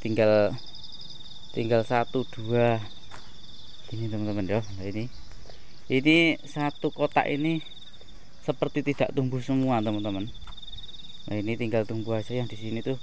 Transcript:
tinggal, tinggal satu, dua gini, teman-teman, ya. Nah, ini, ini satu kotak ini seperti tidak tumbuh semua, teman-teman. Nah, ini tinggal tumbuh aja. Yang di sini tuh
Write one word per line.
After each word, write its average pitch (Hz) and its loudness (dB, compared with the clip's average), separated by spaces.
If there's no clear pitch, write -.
tinggal, 107 6
tinggal 117 2
satu, 120 2
dua 117 2
gini, 110 -2
teman-teman, 104 0
ya. 104 4
Nah, 95 -4
ini, 107 -4
ini 156 6
satu 147 -2
kotak - 2
ini 156 0
seperti 147 0
tidak 139 2
tumbuh 131 2
semua, 131 4
teman-teman. 104 0
Nah, 104 -2
ini 104 0
tinggal 113 2
tumbuh 113 0
aja. 110 -4
Yang 120 -2
di 107 -8
sini 110 -4
tuh 131 -2